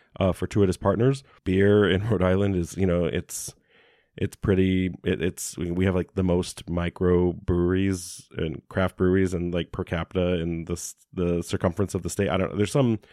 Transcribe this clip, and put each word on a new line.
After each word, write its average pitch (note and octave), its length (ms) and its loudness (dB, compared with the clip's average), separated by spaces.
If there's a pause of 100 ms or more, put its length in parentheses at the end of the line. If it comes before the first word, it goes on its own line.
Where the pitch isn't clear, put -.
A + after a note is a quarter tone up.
(180)
uh, F#2 140 2
fortuitous F#2 440 0
partners. A#2 480 0 (200)
Beer G2 460 4
in F#2+ 180 0
<laughs> - 0 -
Rhode G2 140 2
Island G2 320 2
is, F2 220 -4
you F#2+ 100 0
know, F2 180 2
it's, - 480 -6 (640)
it's - 160 -4
pretty, F#2 600 2 (100)
it, F#2+ 160 0
it's, - 380 -6
we F2 260 -2
have, F#2+ 100 2
like, F2+ 200 -4
the F#2+ 80 0
most F2+ 480 -2
micro F2 640 0
breweries F#2 920 -2 (120)
and E2 320 -4
craft F#2 260 -2
breweries F#2 380 2
and, F2 180 -4
like, F2 200 -4
per F#2 120 -6
capita F2+ 560 -2
in E2 240 -4
the E2+ 80 -6
s-, - 220 -10 (180)
the F2 300 -2
circumference F#2 520 -2
of F#2 80 -4
the F2 60 -6
state. F#2+ 220 -2
I F2+ 80 0
don't F#2 120 -2
know. - 60 -8
There's G2+ 160 0
some A#2+ 260 2 (140)